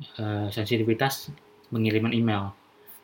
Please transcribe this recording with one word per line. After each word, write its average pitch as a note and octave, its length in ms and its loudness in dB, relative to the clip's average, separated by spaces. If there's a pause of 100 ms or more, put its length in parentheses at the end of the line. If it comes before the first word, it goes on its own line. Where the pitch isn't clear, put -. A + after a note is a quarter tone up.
(160)
eh, G#2 320 -2
sensitivitas A2+ 800 0 (400)
pengiriman A2 480 2
email. G#2 400 0 (480)